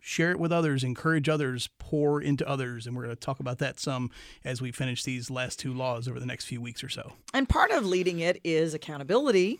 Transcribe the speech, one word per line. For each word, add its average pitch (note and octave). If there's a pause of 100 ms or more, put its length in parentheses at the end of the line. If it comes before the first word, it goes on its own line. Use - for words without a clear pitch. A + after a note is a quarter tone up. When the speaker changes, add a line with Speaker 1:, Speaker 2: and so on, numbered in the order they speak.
Speaker 1:
share E3+
it F#3
with E3
others, D#3
encourage D3+
others, C3+ (100)
pour D3
into C#3+
others. B2
And A#2+
we're B2
gonna A#2+
talk -
about B2+
that C3
some B2+ (340)
as B2+
we B2
finish B2+
these B2+
last B2+
two C3
laws B2
over B2
the A#2+
next B2
few B2
weeks A#2+
or C3
so. - (200)
Speaker 2:
And C4+
part -
of C#4+
leading F3+
it F3
is D#3+
accountability. F#3